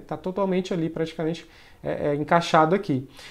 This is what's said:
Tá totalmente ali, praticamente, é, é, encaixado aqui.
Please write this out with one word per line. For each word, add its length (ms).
Tá 100
totalmente 580
ali, 160
praticamente, 580
é, 280
é, 60
encaixado 600
aqui. 340